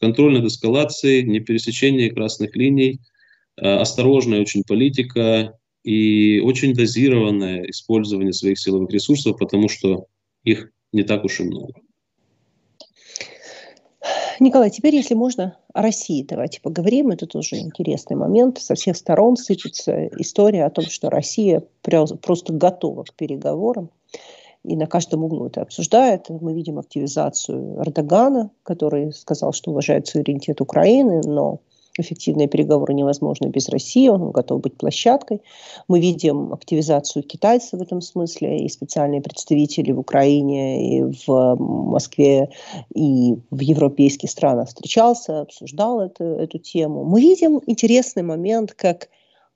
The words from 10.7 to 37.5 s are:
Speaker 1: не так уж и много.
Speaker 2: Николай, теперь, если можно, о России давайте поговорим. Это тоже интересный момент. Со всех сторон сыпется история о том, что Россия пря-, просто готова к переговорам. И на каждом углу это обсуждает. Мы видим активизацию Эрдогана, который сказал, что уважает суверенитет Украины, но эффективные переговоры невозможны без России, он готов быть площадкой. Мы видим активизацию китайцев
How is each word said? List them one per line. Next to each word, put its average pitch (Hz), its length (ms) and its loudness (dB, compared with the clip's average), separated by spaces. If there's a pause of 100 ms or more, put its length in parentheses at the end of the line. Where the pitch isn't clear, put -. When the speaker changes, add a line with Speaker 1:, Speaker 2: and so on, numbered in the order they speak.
Speaker 1:
не 104 100 0
так 104 220 -2
уж - 160 -6
и 90 40 -4
много. - 300 -8 (2750)
Speaker 2:
Николай, 254 300 6
теперь, 294 260 0
если 247 180 0
можно, 226 420 -2 (160)
о - 100 -2
России 175 460 -2
давайте - 320 -8
поговорим. 208 500 0
Это 170 160 -6
тоже 156 300 -8
интересный 156 600 -6
момент. 226 420 2
Со - 160 -4
всех - 220 -2
сторон 208 400 4
сыпется - 720 -4 (120)
история 202 460 2
о 147 60 0
том, 160 160 -4
что - 220 -8
Россия 160 540 0 (200)
пря-, 160 340 2
просто 175 360 -4
готова 160 520 -2
к - 100 -20
переговорам. 160 760 -6 (720)
И - 120 -4
на 156 100 -2
каждом 165 380 -2
углу 156 220 -6
это - 160 -8
обсуждает. 214 680 2
Мы 160 240 -6
видим 156 240 -6
активизацию 143 1000 -6
Эрдогана, 208 720 0 (120)
который 151 500 -2
сказал, - 400 -4
что - 200 -8
уважает 147 360 0
суверенитет 143 520 -4
Украины, 196 640 4
но 147 360 -2 (360)
эффективные 151 520 -2
переговоры 147 460 2
невозможны 143 540 -2
без 135 200 -4
России, - 400 2
он 190 240 2
готов 131 300 -2
быть 131 140 -6
площадкой. - 640 -2 (440)
Мы 175 140 4
видим 156 520 0
активизацию 147 720 -2
китайцев 220 560 0